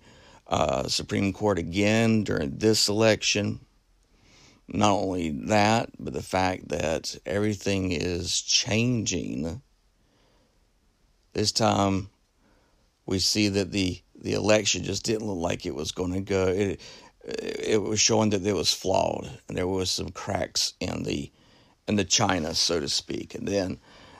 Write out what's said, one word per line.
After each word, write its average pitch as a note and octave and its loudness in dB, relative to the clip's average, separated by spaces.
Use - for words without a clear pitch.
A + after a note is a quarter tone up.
uh, C#2 0
Supreme G2 0
Court G2+ 0
again G#2 2
during E2 -2
this G#2+ 4
election. G#2+ 2
Not G#2 2
only F#2 -2
that, G#2+ 2
but - -8
the C#2 -6
fact F#2 -2
that D2+ -2
everything G2 -2
is F2 -2
changing. F2+ 0
This G#2+ 0
time, G2+ 2
we G2 0
see G#2+ 2
that F#2+ 0
the, F#2+ 0
the G2+ -2
election G#2 2
just F#2 -4
didn't A2 -2
look G2 -4
like F2+ -4
it E2 -6
was D2 -6
gonna F2+ -4
go. G2 0
It, F#2+ 0
it - -2
was A2 -2
showing A2 4
that G2 0
it G#2 2
was D#2+ 0
flawed, - 0
and G#2 -8
there F#2 0
was F#2 -2
some F2 -4
cracks - -4
in - -6
the, - -4
in G#2 2
the G2+ 4
china, F2 0
so E2 0
to C#2 -4
speak. - -6
And - -8
then F#2+ -2